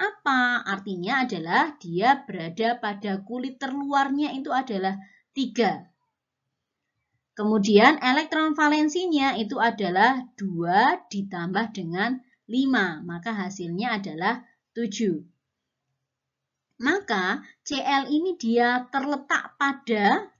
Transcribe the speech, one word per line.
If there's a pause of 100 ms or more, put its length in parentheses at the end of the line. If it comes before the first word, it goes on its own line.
apa?
Artinya
adalah
dia
berada
pada
kulit
terluarnya
itu
adalah (340)
tiga. (1500)
Kemudian
elektron
valensinya
itu
adalah (160)
dua
ditambah
dengan (300)
lima,
maka
hasilnya
adalah (300)
tujuh. (1600)
Maka (160)
C
L
ini
dia
terletak
pada